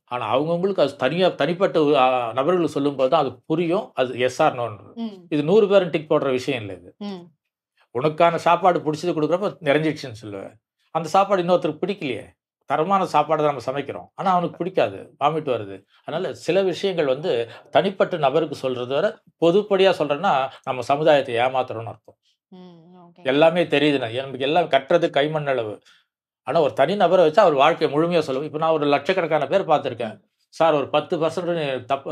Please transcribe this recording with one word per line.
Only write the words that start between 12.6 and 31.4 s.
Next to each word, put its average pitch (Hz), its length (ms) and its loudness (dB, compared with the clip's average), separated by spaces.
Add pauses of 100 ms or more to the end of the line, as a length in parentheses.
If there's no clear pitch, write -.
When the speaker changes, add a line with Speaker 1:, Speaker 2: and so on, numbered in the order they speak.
Speaker 1:
தரமான 175 360 0
சாப்பாடு 151 360 0
தான் 147 100 2
நம்ம 123 140 -10
சமைக்கிறோம். 120 480 -6
ஆனா, 185 160 -2
அவனுக்கு 175 260 0
பிடிக்காது. 156 420 -2 (200)
வாமிட் 151 300 0
வருது. 104 280 -6 (220)
அதனால 151 360 -8
சில 180 280 0
விஷயங்கள் 180 440 -2
வந்து 147 260 0 (380)
தனிப்பட்ட 190 460 0
நபருக்கு 139 440 0
சொல்றத 123 280 -4
விட 156 200 0 (300)
பொதுப்படியா 190 560 4
சொல்றேன்னா, 156 400 -2 (300)
நம்ம 127 180 -6
சமுதாயத்தை 143 520 2
ஏமாத்துறோம்னு 120 560 -2
அர்த்தம். - 280 -20 (340)
Speaker 2:
ம். 180 240 -20 (200)
ஓகே. - 280 -20
Speaker 1:
எல்லாமே 160 400 4
தெரியுதுன்னா, 143 500 2
நமக்கு 135 320 -6
எல்லாம் 165 220 0
கட்டுறது 170 420 2
கைமண் 151 360 -2
அளவு. 117 280 -2 (720)
ஆனா, 160 140 0
ஒரு 131 120 2
தனி 156 240 2
நபரை 185 280 4
வச்சு 156 160 4
அவர் 170 140 6
வாழ்க்கையை 147 360 4
முழுமையா 165 300 2
சொல்லுவோம். 135 260 -4
இப்ப 139 120 -10
நான் 160 140 0
ஒரு 151 140 0
லட்சக்கணக்கான 147 600 0
பேர் 170 200 0
பார்த்திருக்கேன். 120 480 -2
Speaker 2:
ம். - 60 -20 (340)
Speaker 1:
"சார், 160 200 2
ஒரு 143 160 -2
பத்து 151 280 -2
பர்சன்ட் 165 340 -2 (320)